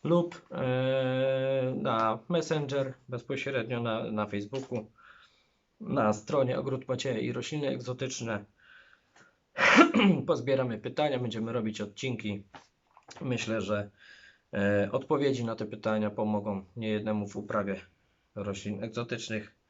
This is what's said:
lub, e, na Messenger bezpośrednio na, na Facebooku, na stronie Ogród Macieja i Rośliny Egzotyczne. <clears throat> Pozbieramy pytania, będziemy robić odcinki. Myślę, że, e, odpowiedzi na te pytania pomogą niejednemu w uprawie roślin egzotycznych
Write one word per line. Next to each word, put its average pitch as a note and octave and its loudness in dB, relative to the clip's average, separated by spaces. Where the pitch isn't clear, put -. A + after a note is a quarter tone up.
lub, E3+ 2
e, C3 2
na A2+ 2
Messenger D3 0
bezpośrednio B2 -2
na, A#2 -2
na G#2+ 0
Facebooku, G#2+ -6
na A#2 2
stronie C3 2
Ogród C3 -4
Macieja B2 -2
i A#2+ -2
Rośliny C#3 -4
Egzotyczne. B2 -4
<clears throat> G3+ 6
Pozbieramy B2+ 0
pytania, C#3+ -2
będziemy A2+ -4
robić A2 -2
odcinki. G#2+ -6
Myślę, A2+ -2
że, G#2 -2
e, G2+ 2
odpowiedzi C3+ 0
na A2+ -2
te A2 -4
pytania G#2+ 0
pomogą G#2 -2
niejednemu G#2+ -2
w - -12
uprawie G2+ -2
roślin G2+ -6
egzotycznych A2+ -6